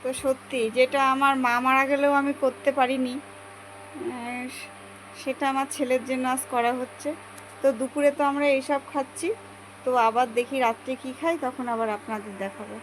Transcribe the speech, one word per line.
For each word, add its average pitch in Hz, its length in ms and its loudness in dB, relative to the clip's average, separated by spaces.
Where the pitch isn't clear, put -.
তো 254 100 -4
সত্যি, 262 560 0
যেটা 262 420 4
আমার 269 240 4
মা 247 240 2
মারা 262 260 4
গেলেও 285 260 4
আমি 277 300 4
করতে 262 300 2
পারিনি, 254 420 2
আহ, 247 1300 -10
সেটা 269 260 -2
আমার 269 220 0
ছেলের 254 340 0
জন্য 254 220 0
আজ 254 120 0
করা 240 240 2
হচ্ছে। 254 360 -6
তো 269 100 6
দুপুরে 262 400 2
তো 285 120 0
আমরা 285 240 2
এইসব 269 340 2
খাচ্ছি, 285 380 -4
তো 254 120 2
আবার 240 380 4
দেখি 247 260 0
রাত্রে 240 360 0
কি 262 260 -10
খাই, 330 200 2
তখন 254 260 -4
আবার 226 220 0
আপনাদের 208 500 -6
দেখাবো। 202 420 -8